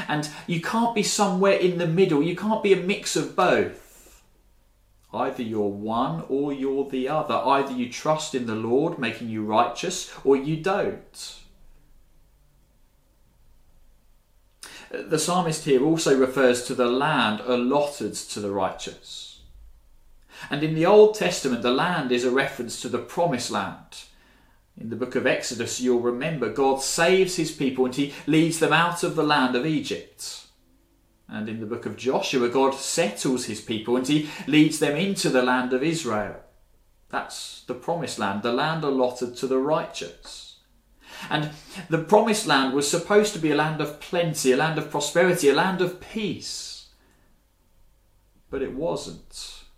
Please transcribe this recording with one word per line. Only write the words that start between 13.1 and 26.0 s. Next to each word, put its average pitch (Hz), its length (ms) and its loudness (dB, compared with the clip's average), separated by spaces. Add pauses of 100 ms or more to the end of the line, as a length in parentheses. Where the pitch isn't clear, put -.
The - 260 -2
psalmist 170 460 0
here 135 220 4
also 160 320 4
refers 127 480 4
to 131 100 -4
the 120 120 2
land 127 580 0
allotted 123 680 0
to - 280 -10
the 101 100 -4
righteous. - 880 -8 (1120)
And 147 140 -2
in 156 120 0
the 160 100 2
Old 208 300 10
Testament, 135 460 -2
the 123 100 2
land 151 400 0
is 123 140 2
a 127 40 4
reference 123 520 -2
to 127 80 -8
the 120 100 -2
promised 151 500 -2
land. 98 540 -8 (760)
In 110 120 -12
the 113 80 -6
book 123 180 -6
of 123 100 0
Exodus, 120 540 -2
you'll 123 220 2